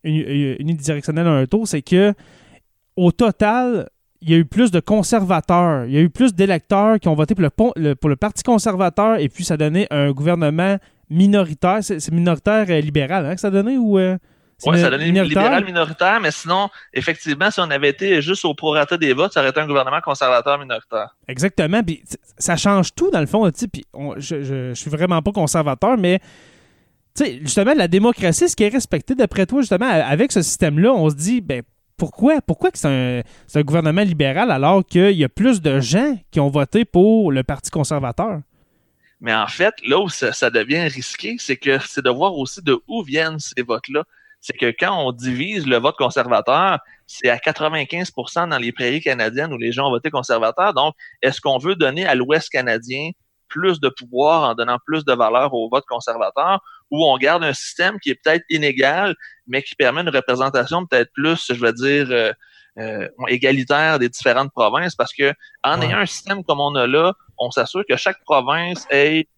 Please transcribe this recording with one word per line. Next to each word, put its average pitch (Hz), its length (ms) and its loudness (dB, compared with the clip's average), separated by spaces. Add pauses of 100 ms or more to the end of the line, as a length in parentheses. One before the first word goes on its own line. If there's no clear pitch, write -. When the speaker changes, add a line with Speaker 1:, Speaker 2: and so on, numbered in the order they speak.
Speaker 1:
uni-, 156 200 -2
uni-, 139 360 -2
unidirectionnel 156 680 -2
à - 20 4
un 135 160 4
tour, 214 220 0
c'est 151 140 -4
que 196 320 4 (800)
au 175 160 4
total, 233 760 0 (340)
il 160 80 -4
y 156 40 6
a - 20 8
eu 165 80 6
plus 214 280 2
de 175 80 2
conservateurs, 175 1040 2
il 127 60 -4
y 143 60 4
a - 20 6
eu 170 100 6
plus 240 240 2
d'électeurs 196 640 2
qui - 80 -4
ont 165 80 4
voté 156 220 0
pour 185 60 0
le 147 80 4
pon-, 233 260 2
le, 147 180 0
pour 151 160 0
le 139 60 2
Parti 208 260 -4
conservateur, 208 760 2
et 147 80 0
puis - 160 -8
ça 170 120 -2
donnait 151 360 0
un 143 180 2
gouvernement 165 680 0 (300)
minoritaire. 185 760 2
C'est, 185 180 -4
c'est 156 120 -6
minoritaire, 175 560 2
euh, 165 120 2
libéral, 151 460 -2
hein, 160 100 -4
que 180 40 -12
ça 208 100 -2
donnait, 202 260 0
ou, 214 220 2
euh, 185 200 0 (400)
c'est - 100 -2
Speaker 2:
Ouais, 165 80 4
Speaker 1:
mi-, 175 60 6
Speaker 2:
ça 135 80 4
donnait 143 160 -2
Speaker 1:
minoritaire ? 180 360 2
Speaker 2:
libéral 202 220 2
minoritaire, 175 560 0
mais 170 100 0
sinon, 185 380 -2 (240)
effectivement, 160 580 -2
si 208 100 -4
on 170 100 -2
avait 143 180 0
été 180 320 0
juste 170 240 -4
au 160 80 0
prorata 151 460 0
des 147 160 2
votes, 170 180 0
ça 160 80 0
aurait 135 80 2
été 139 120 0
un 156 60 -2
gouvernement 139 360 0
conservateur 135 560 0
minoritaire. 117 580 -8 (100)
Speaker 1:
Exactement, 175 560 -2
puis 170 220 -6
c-, - 140 -14 (180)
ça 175 220 -2
change 202 360 2
tout, 370 160 0
dans 208 100 0
le 147 60 0
fond, 208 240 2
tu - 100 -14
sais, 240 80 -4
puis - 160 -12 (100)
on, 139 260 -10
je, 143 220 -8
je, 131 260 -6
je 123 60 -10
suis - 160 -10
vraiment 160 320 2
pas 202 100 -2
conservateur, 165 640 2
mais, 185 220 2 (1000)
tu 294 80 0
sais, 123 160 -4
justement, 190 340 2
la 190 140 2
démocratie, 196 640 2
ce - 40 -6
qui - 100 2
est 208 40 2
respecté, 233 460 -2
d'après 214 320 2
toi, 277 160 0
justement, 202 260 0
a-, 165 180 2
avec 151 240 2
ce 190 120 2
système-là, 165 500 2
on 170 160 4
se 151 60 2
dit, 190 260 -2
ben, 143 220 -6 (340)
pourquoi, 247 460 2
pourquoi 262 280 0
que - 80 -16
c'est 156 100 0
un, 127 340 0 (240)
c'est - 120 -2
un 151 40 4
gouvernement 156 400 2
libéral 165 480 0
alors 165 360 4
qu'il 190 260 4
y 160 120 2
a 127 40 0
plus 226 320 2
de 143 200 2
gens 208 360 0 (140)
qui - 100 0
ont 143 80 2
voté 147 360 0
pour 202 480 4
le 135 100 0
Parti - 280 -6
conservateur ? 151 680 -4 (840)
Speaker 2:
Mais 117 120 0
en 107 120 0
fait, 190 280 0 (120)
là 135 120 4
où 196 100 0
ça, 127 240 -4
ça - 180 -2
devient 120 380 -2
risqué, 143 500 -10
c'est 135 200 -4
que 139 200 0
c'est 135 240 -8
de 127 80 0
voir 165 260 -2
aussi 139 260 -8
de 139 160 0 (100)
où 226 140 -6
viennent 156 360 -4
ces - 240 -8
votes-là. 123 420 -6 (360)
C'est - 160 -12
que 117 240 -2
quand 190 180 -2
on 131 140 -4
divise 131 540 -6
le 127 100 2
vote 127 220 0
conservateur, 135 800 0 (280)
c'est - 220 -4
à 120 100 0
quatre-vingt-quinze 156 720 -4
pour - 200 -10
cent 170 160 -2
dans 156 100 -4
les 120 160 -4
prairies 131 300 -4
canadiennes 131 500 -4
où 127 60 -10
les 117 120 -4
gens 139 180 -2
ont - 20 0
voté 120 180 -4
conservateur. 127 640 -2
Donc, 143 220 0 (260)
est-ce 123 220 -2
qu'on 135 160 0
veut 175 180 -4
donner 156 300 -2
à 151 80 2
l'Ouest 139 340 -2
canadien 127 640 -6 (380)
plus 175 320 -2
de 135 100 0
pouvoir 135 580 0
en 117 60 -2
donnant 120 320 -2
plus 156 180 -4
de 139 80 0
valeur 123 400 2
au 113 160 -4
vote 131 180 -2
conservateur, 120 760 -2 (300)
ou 151 140 0
on 135 140 4
garde 156 260 2
un 147 80 -2
système 185 460 -4
qui 147 120 -6
est 127 140 -4
peut-être 165 240 0
inégal, 151 680 0 (320)
mais 127 140 -4
qui - 140 -16
permet 139 280 0
une 175 60 -2
représentation 135 800 -2
peut-être 123 260 0
plus, 156 400 -4
je 120 80 -4
veux 117 120 2
dire, 139 380 -2
euh, 113 220 0 (460)
euh, 107 300 -10 (180)
égalitaire 135 720 0
des 120 100 0
différentes 131 440 0
provinces ? 127 420 0
Parce - 180 -4
que 143 220 0 (300)
en 147 160 0
Speaker 1:
Ouais. 160 80 -2
Speaker 2:
ayant - 100 -2
un 202 80 0
système 196 380 -8
comme 143 160 -2
on 143 160 -2
a 127 100 2
là, 160 260 2 (260)
on 120 120 -4
s'assure 156 380 -4
que 127 80 0
chaque - 280 -4
province 156 680 -2
ait 151 360 2 (120)